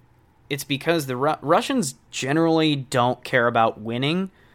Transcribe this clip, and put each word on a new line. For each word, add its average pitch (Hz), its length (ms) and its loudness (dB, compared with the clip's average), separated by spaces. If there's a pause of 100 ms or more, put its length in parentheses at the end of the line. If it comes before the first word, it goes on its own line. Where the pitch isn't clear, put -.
(480)
"It's 143 140 -6
because 151 440 -2
the 127 100 -4
Ru-, 147 240 0
Russians 190 560 0 (160)
generally 156 640 2
don't 123 480 -2
care 120 240 2
about 113 320 2
winning. 139 500 -2 (240)